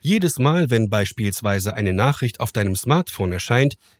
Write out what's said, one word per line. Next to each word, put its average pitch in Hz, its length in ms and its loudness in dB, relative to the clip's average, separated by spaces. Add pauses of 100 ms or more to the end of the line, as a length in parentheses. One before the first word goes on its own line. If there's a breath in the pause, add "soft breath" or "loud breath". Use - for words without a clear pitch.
Jedes 180 380 0
Mal, 147 320 2
wenn 113 200 2
beispielsweise 101 840 -2
eine 101 180 -2
Nachricht 123 460 0
auf 117 140 -4
deinem 98 240 0
Smartphone 123 560 -2
erscheint, 120 420 0 (260 soft breath)